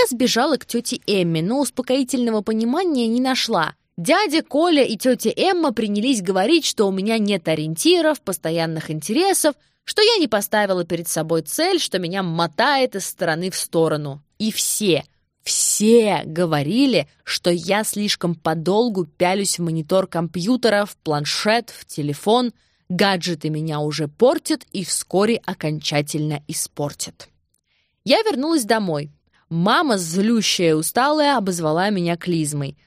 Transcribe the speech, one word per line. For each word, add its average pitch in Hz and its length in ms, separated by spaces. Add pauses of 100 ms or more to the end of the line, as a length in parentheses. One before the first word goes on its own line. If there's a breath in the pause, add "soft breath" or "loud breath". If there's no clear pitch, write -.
сбежала 233 480
к - 80
тёте - 400
Эмме, 170 380
но 240 180
успокоительного 247 800
понимания 240 640
не 226 160
нашла. 226 540 (220)
Дядя 311 440
Коля 311 420
и 220 140
тётя 240 380
Эмма 320 360
принялись 214 520
говорить, 196 420
что - 220
у 190 40
меня 202 280
нет 202 280
ориентиров, 214 720
постоянных 165 680
интересов, 285 640 (300)
что - 180
я 440 160
не 311 100
поставила 202 560
перед 170 240
собой 160 360
цель, 339 360
что - 200
меня 185 240
мотает 220 720
из 190 100
стороны 170 460
в - 40
сторону. 151 680 (160)
И 214 120
все, - 520 (400)
все 214 800
говорили, 165 840 (160 soft breath)
что - 260
я 175 340
слишком 196 520
подолгу 180 680
пялюсь 190 540
в 170 40
монитор 165 440
компьютера, 202 800
в - 120
планшет, 160 720
в - 160
телефон. 208 680 (360)
Гаджеты 175 600
меня 156 300
уже 151 280
портят 294 640
и 190 120
вскоре 208 640
окончательно 151 1000
испортят. - 840 (720)
Я 302 180
вернулась 311 440
домой. 175 460 (380)
Мама, 220 480
злющая 190 720
и 156 40
усталая, 277 640
обозвала 175 520
меня 175 280
клизмой. 147 680